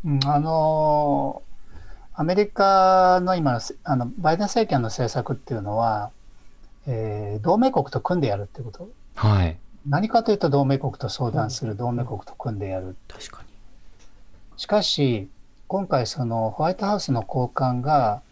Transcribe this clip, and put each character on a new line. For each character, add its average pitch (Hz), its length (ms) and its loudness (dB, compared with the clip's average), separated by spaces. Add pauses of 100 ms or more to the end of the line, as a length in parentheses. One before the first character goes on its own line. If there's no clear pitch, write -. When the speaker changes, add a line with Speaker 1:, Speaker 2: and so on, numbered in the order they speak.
Speaker 1:
う 165 40 -2
ん、 143 160 2
あ 147 140 4
の 151 1040 2 (720)
ー、 - 60 -8
ア - 20 2
メ 175 140 2
リ 208 120 2
カ 190 720 6
の 185 140 0
今 147 200 2
の 113 60 -2
せ-、 - 220 -10
あ 139 140 0
の、 120 120 -2 (100)
バ 165 160 2
イ - 20 0
デ 202 80 0
ン - 20 -2
政 220 240 0
権 131 120 2
の 113 60 -2
政 117 240 -2
策 131 200 -4
っ 120 40 -2
て - 160 -10
い 120 40 -2
う 104 60 -6
の 101 140 -4
は、 110 340 0 (760)
え 107 540 -4
ー、 104 40 -8
同 175 140 4
盟 262 140 4
国 143 140 0
と - 140 -4
組 180 180 0
ん - 20 2
で 135 80 2
や 101 80 0
る 101 60 -6
っ 101 40 -8
て - 160 -16
こ 113 80 -10
と。 185 180 -16 (280)
Speaker 2:
は 101 280 4
い。 82 140 -2 (260)
Speaker 1:
何 165 240 0
か 226 140 4
と 226 80 0
い 202 60 6
う - 20 -8
と 170 100 2
同 139 160 4
盟 135 140 2
国 135 140 -4
と - 160 -8
相 120 240 -2
談 110 180 0
す - 140 -8
る、 110 80 -4
Speaker 3:
う - 20 -4
ん。 - 20 -8
Speaker 1:
同 120 140 -2
盟 120 140 -2
国 104 160 -8
と - 160 -18
組 113 180 -6
ん 101 60 -8
で 101 80 -6
や 95 100 -4
る。 92 160 -8 (140)
Speaker 3:
確 - 220 -16
か - 120 -18
に。 - 60 -18 (1080)
Speaker 1:
し - 100 -10
か 208 160 2
し、 120 460 0 (380)
今 190 220 -4
回 123 180 2
そ - 180 -6
の 113 260 -2
ホ 151 140 -4
ワ 170 60 0
イ 185 60 -4
ト 196 100 -4
ハ 208 80 2
ウ 196 60 -2
ス - 100 -6
の 117 140 0
高 127 240 -2
官 123 340 -2
が 127 500 2